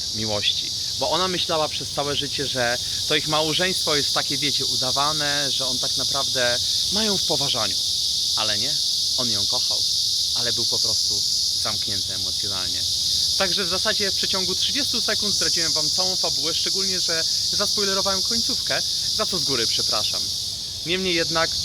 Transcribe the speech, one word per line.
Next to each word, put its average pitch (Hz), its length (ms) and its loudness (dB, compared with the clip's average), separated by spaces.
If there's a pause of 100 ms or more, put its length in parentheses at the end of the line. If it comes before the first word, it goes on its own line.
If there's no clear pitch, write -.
(160)
miłości. 107 560 0 (280)
Bo 131 100 0
ona 175 180 2
myślała 165 420 0
przez - 200 -6
całe 143 260 -2
życie, 139 320 -2
że 123 300 0 (300)
to 151 80 2
ich 151 120 0
małżeństwo 156 680 2
jest 139 180 2
takie, 143 240 0
wiecie, 131 280 0
udawane, 143 840 0
że 131 140 0
on 127 140 -2
tak 135 180 -2
naprawdę 123 640 0 (340)
mają 208 240 2
w - 100 0
poważaniu. 131 480 0 (640)
Ale 107 200 0
nie, 131 160 -2 (440)
on 120 140 0
ją 101 140 0
kochał, 127 320 0 (580)
ale 120 180 0
był 117 120 0
po 120 140 0
prostu - 420 2 (420)
zamknięty 98 520 -2
emocjonalnie. 92 640 -2 (580)
Także 190 260 2
w 170 60 -2
zasadzie 196 420 0
w - 40 -2
przeciągu 185 400 0
trzydziestu 247 460 0
sekund 214 340 0
zdradziłem 165 360 2
wam 156 180 0
całą 185 260 0
fabułę, 160 380 0
szczególnie 185 460 0
że 165 240 0 (280)
zaspoilerowałem 196 680 0
końcówkę, 180 600 0 (340)
za 214 100 0
co 190 120 -2
z 147 60 0
góry 127 240 0
przepraszam. 110 540 0 (640)
Niemniej 180 300 0
jednak 165 340 2 (160)